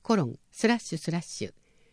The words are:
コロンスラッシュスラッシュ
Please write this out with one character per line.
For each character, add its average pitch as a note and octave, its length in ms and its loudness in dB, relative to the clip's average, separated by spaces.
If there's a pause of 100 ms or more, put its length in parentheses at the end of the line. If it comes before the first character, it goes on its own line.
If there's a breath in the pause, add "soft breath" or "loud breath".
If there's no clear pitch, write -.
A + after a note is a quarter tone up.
コ A3+ 140 2
ロ E3+ 100 4
ン A#2 140 -6 (120)
ス - 160 2
ラ A#3 100 4
ッ - 20 -2
シ - 160 -8
ュ - 20 -4
ス - 140 -4
ラ E3+ 80 -2
ッ D#3+ 40 -8
シ - 220 -8
ュ F2+ 80 -10 (380)